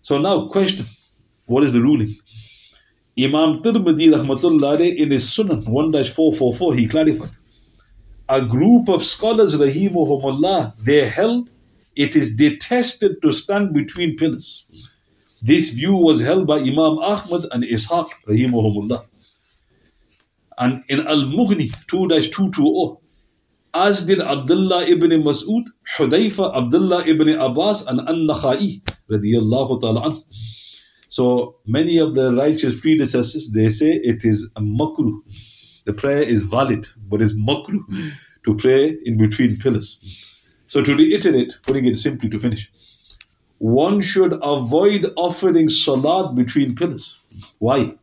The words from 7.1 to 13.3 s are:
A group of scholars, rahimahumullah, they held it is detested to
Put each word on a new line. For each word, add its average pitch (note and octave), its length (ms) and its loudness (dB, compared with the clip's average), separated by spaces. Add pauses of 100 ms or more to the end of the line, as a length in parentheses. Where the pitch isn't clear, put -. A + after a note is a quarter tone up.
A C3 180 0
group F#3+ 420 4
of F3+ 140 2
scholars, G#3+ 560 2
rahimahumullah, C#3+ 1200 0
they C3 300 2
held A#3 420 -2 (460)
it C#3+ 180 -2
is A2 220 2
detested G3 880 0
to - 100 2